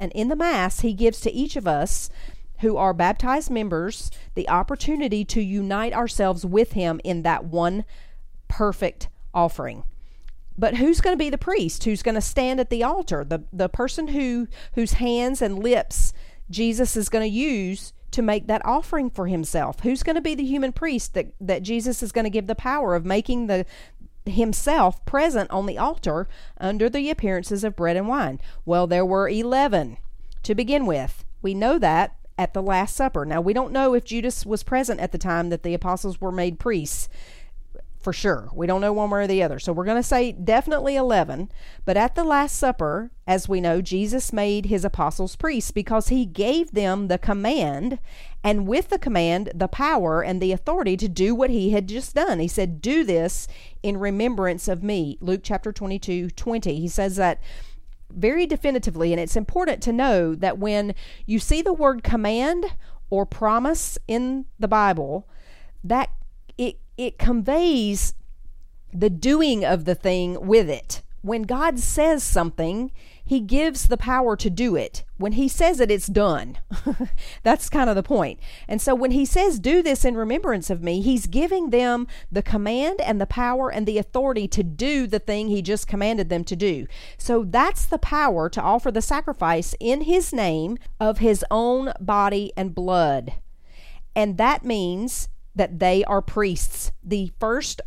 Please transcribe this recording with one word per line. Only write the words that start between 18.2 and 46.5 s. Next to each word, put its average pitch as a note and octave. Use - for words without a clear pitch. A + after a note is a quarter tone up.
make G#3+
that G#3+
offering C#4
for F#3+
himself? D#3+
Who's B3
gonna E4
be D#4
the C4+
human C4
priest D4
that, -
that F#3
Jesus A3+
is G#3+
gonna A3
give G3+
the A3
power B3+
of E3+
making A3
the, F#3
himself G#3
present C#4
on G3
the G3
altar G3
under G#3+
the C#4+
appearances G3
of G#3
bread E3+
and G3
wine? G#3+
Well, F3
there F3+
were F#3+
eleven A3+
to G#3
begin B3+
with. C#3+
We G3
know A#3+
that F3+
at F3+
the F#3+
Last F#3+
Supper. C4
Now, D#3
we F#3+
don't B3
know C4
if A#3+
Judas A#3
was G#3
present B3+
at F#3
the G#3
time F3
that E3+
the E3+
apostles F#3
were F#3
made F3+
priests. F#3
For F#3
sure. -
We E3+
don't F#3
know G#3
one G#3
way G3+
or G3+
the F#3+
other. C#3+
So F3+
we're F3
gonna A3+
say A#3+
definitely C4+
eleven. F#3+
But F#3+
at A3+
the E4+
Last C#4+
Supper, G#3+
as F#3+
we F#3+
know, E3+
Jesus G#3
made G#3
his G3
apostles F#3
priests C#4+
because G#3+
he B3+
gave B3